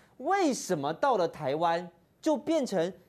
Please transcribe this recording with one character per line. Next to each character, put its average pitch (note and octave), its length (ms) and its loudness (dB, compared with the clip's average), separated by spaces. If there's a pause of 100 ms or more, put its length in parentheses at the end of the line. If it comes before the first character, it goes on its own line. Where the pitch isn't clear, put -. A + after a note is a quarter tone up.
<clears throat> - 160 -20
为 E4 360 2
什 - 240 -4
么 C#3+ 160 -2
到 C4 220 2
了 F3 100 2
台 D3+ 300 -2
湾 E3+ 340 0 (300)
就 D4+ 160 2
变 D4+ 280 0
成 F#3 280 -2 (160)